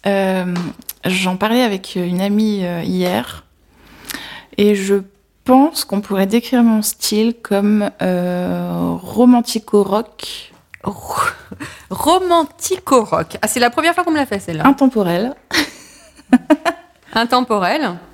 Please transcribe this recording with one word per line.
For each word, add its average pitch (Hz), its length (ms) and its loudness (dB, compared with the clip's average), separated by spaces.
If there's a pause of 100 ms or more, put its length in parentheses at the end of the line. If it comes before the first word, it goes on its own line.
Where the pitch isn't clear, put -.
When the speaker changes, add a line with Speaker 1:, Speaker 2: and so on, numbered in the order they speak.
Speaker 1:
Euh, 190 480 0 (520)
j'en 185 320 -2
parlais 220 260 0
avec 196 320 -4
une 180 260 -2
amie, 208 420 0
euh, 175 200 -4
hier. 185 640 -4 (1120)
Et 208 180 4
je 196 200 0 (500)
pense 269 400 4
qu'on 202 160 -4
pourrait 196 260 0
décrire 240 360 2
mon 220 180 4
style 214 600 -2
comme, 208 480 0 (120)
euh, 175 1000 -2
romantico-rock. 214 1500 0 (320)
Speaker 2:
Ro-, - 460 -4 (600)
romantico-rock. 320 1500 0
Ah, 214 60 -2
c'est 240 120 -2
la 240 100 4
première 330 240 0
fois 359 100 -2
qu'on 349 80 -2
me 302 60 0
l'a 277 80 0
fait, 202 140 -6
celle-là. 160 280 -4
Speaker 1:
Intemporel. 240 680 2 (180)
<laughs> - 1600 -2
Speaker 2:
Intemporel. 233 840 0 (180)